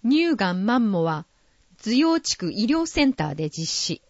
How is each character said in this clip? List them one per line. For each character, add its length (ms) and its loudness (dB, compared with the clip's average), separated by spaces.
乳 280 4
が 160 0
ん 160 -2
マ 100 2
ン 140 2
モ 120 0
は、 220 -2
頭 160 -4
陽 220 4
地 180 -6
区 140 -6
医 140 -2
療 200 0
セ 200 0
ン 80 2
タ 160 -4
ー 60 -8
で 140 -4
実 180 -8
施。 420 -6